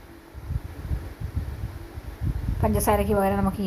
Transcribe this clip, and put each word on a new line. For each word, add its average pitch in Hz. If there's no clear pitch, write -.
പഞ്ചസാരയ്ക്ക് 208
പകരം 196
നമുക്ക് 196